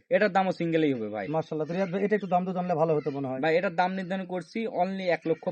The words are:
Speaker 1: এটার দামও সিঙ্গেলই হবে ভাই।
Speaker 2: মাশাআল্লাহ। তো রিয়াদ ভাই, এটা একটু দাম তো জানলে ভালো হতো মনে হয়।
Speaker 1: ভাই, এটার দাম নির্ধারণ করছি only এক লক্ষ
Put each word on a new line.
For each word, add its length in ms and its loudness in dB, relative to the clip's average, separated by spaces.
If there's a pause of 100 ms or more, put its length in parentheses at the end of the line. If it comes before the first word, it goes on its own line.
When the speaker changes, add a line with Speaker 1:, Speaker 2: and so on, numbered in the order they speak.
Speaker 1:
এটার 220 4
দামও 200 4
সিঙ্গেলই 420 2
হবে 160 -4
ভাই। 180 -4
Speaker 2:
মাশাআল্লাহ। 400 -2
তো 60 -4
রিয়াদ 180 -2
ভাই, 120 -2
এটা 120 2
একটু 120 -2
দাম 180 2
তো 80 -4
জানলে 220 -2
ভালো 200 2
হতো 160 -2
মনে 160 -4
হয়। 120 -4
Speaker 1:
ভাই, 180 4
এটার 180 0
দাম 180 2
নির্ধারণ 320 -4
করছি 420 -6
only 340 -2
এক 260 0
লক্ষ 240 -2